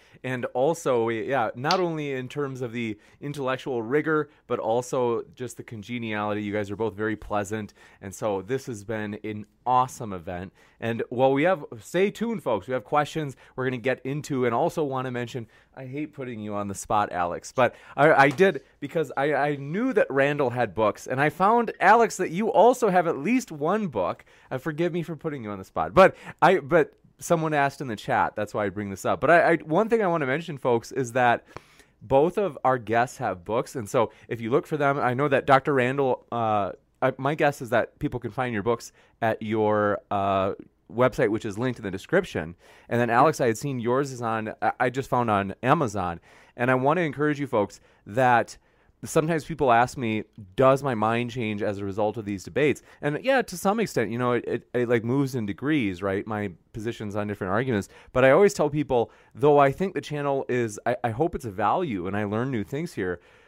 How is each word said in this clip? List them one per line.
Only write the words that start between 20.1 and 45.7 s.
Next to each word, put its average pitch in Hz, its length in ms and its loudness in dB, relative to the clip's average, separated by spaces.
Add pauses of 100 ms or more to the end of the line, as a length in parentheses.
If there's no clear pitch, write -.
had 117 240 -2
books, 104 320 0
and 127 160 -2
I 151 80 4
found, 214 500 2
Alex, 208 380 6
that 180 140 -2
you 196 200 -2
also 226 380 6
have 180 160 4
at 143 140 0
least 226 320 0
one 175 360 -2
book. 104 380 -4 (240)
Uh, 135 80 -6
forgive 160 340 -4
me 170 120 -4
for 165 120 -10
putting 147 280 -8
you 104 80 -6
on 101 80 -8
the 95 40 -12
spot, 87 300 -4
but 180 220 8 (260)
I, 175 160 6
but 147 360 2 (260)
someone 160 340 0
asked 139 280 0
in 143 60 -6
the 113 80 -4
chat, 101 400 0
that's 104 200 -4
why 107 100 0
I 101 40 0
bring 101 200 -6
this 95 160 -10
up. 98 160 0
But 135 80 2
I, 160 220 6
I, 170 60 4
one 170 320 0
thing 226 120 2
I 202 60 2
wanna 165 180 0
mention, 147 320 -4
folks, 120 340 0
is 123 200 -4
that 120 340 2 (560)
both 139 380 2
of 180 240 -2
our 131 160 4
guests 117 400 0
have 92 260 -4
books, 117 300 -2
and 117 120 -6
so 113 240 2 (160)
if 117 140 -6
you 113 80 -4
look 151 160 2
for 156 120 -4
them, 139 200 2
I 123 160 0
know 135 140 0
that 131 180 2
Doctor 139 300 4
Randall, 131 560 0
uh, 107 400 0 (320)
I, 131 140 2
my 139 160 -2
guess 151 280 0
is 123 100 -10
that 113 280 0
people 139 200 -4
can 113 120 -8
find 123 220 -4
your 104 100 -2
books 117 280 -2 (300)
at 113 200 0
your, 107 580 2 (120)
uh, 98 420 0 (400)
website, 120 360 2
which 107 160 -2
is 101 120 -6
linked 123 220 -4
in 113 60 -12
the 95 60 -4
description. 98 640 -4 (360)
And 117 100 0
then, 120 100 0
Alex, 131 300 4
I 139 80 2
had 113 100 0
seen 139 220 -6
yours 127 320 0
is 120 100 -12
on, 110 400 -4
I, 110 160 0
I 127 120 2
just 123 200 -6
found 120 220 2
on 98 320 0
Amazon. 104 560 0 (380)